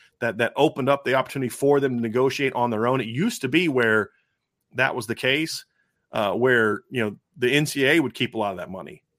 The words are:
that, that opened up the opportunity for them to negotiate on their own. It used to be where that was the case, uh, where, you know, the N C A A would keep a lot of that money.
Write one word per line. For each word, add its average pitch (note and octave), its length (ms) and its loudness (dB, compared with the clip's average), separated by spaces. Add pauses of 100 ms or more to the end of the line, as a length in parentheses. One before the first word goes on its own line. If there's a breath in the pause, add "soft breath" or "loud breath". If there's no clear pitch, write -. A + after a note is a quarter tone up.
(200 soft breath)
that, A2+ 180 -2
that A#2 180 0
opened C#3+ 320 2
up C#3 160 0
the B2+ 100 0
opportunity C3 340 -2
for C#3 320 2
them C3 160 0
to A#2+ 60 -2
negotiate B2+ 500 0
on A#2+ 180 0
their A2 160 -2
own. B2+ 140 0
It G#2+ 60 -4
used D3+ 340 -4
to C3+ 80 -4
be F3 200 2
where A2+ 420 2 (640)
that C3 200 0
was A#2+ 120 -6
the A#2 80 -4
case, C#3+ 500 -2 (480)
uh, G#2 200 -2
where, A2+ 580 2
you B2+ 120 -4
know, G#2 140 -4 (220)
the B2 120 0
N D3 140 2
C C#3 220 0
A C#3+ 60 4
A E3 80 4
would C3 120 -2
keep - 220 -4
a A2+ 40 -6
lot G#2 140 -2
of F2+ 60 -10
that F2 120 -12
money. F#2 320 -14 (160)